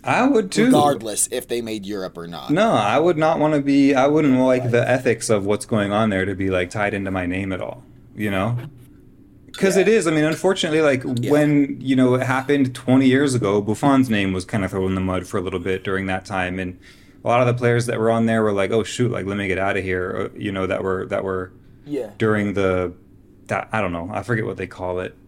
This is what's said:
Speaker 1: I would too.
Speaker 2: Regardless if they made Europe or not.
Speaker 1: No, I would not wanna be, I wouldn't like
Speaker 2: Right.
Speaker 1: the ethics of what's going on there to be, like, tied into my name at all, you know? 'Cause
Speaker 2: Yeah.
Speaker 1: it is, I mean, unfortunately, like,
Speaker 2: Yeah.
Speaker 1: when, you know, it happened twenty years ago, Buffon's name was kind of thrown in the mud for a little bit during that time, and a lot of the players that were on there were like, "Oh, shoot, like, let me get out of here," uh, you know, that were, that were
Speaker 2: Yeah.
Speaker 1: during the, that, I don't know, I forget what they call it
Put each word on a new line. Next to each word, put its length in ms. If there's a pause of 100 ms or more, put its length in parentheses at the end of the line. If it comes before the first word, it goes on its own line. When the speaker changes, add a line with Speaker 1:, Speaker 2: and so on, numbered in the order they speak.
Speaker 1:
I 220
would 240
too. 160
Speaker 2:
Regardless 640
if 180
they 120
made 240
Europe 320
or 100
not. 240
Speaker 1:
No, 200
I 280
would 200
not 220
wanna 200
be, 340
I 120
wouldn't 320
like 240
Speaker 2:
Right. 80
Speaker 1:
the 180
ethics 400
of 160
what's 220
going 260
on 160
there 160
to 100
be, 140
like, 220
tied 240
into 160
my 160
name 260
at 80
all, 220 (340)
you 140
know? 260 (1000)
'Cause 200
Speaker 2:
Yeah. 60
Speaker 1:
it 60
is, 180
I 60
mean, 120
unfortunately, 580
like, 200 (140)
Speaker 2:
Yeah. 160
Speaker 1:
when, 480
you 160
know, 180
it 80
happened 540
twenty 320
years 260
ago, 260
Buffon's 480
name 240
was 120
kind 200
of 60
thrown 200
in 40
the 60
mud 260
for 100
a 40
little 180
bit 240
during 240
that 180
time, 360
and 180 (460)
a 40
lot 120
of 80
the 60
players 320
that 120
were 120
on 160
there 160
were 100
like, 180
"Oh, 140
shoot, 260
like, 160
let 100
me 120
get 100
out 180
of 60
here," 500
uh, 60
you 140
know, 160
that 160
were, 220
that 180
were 260 (340)
Speaker 2:
Yeah. 340
Speaker 1:
during 360
the, 380 (560)
that, 240
I 80
don't 120
know, 200
I 100
forget 240
what 120
they 100
call 320
it 160 (120)